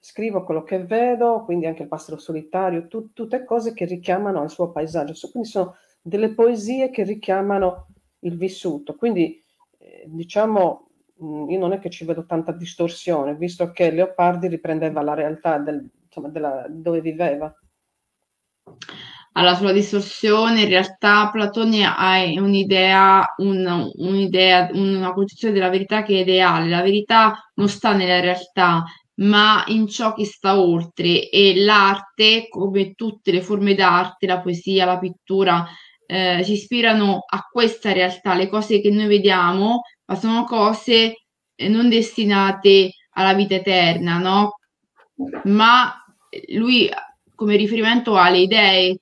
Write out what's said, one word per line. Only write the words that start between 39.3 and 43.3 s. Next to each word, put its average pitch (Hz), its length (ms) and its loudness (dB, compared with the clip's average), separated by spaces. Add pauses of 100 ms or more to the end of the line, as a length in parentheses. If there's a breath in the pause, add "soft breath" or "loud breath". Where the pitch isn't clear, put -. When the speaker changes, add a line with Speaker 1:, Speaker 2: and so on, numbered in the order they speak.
Speaker 2:
ma - 100 -6
sono 226 280 -2
cose, 226 840 0 (280)
eh, 165 140 -6
non 233 200 2
destinate 196 1040 4 (180)
alla 190 240 0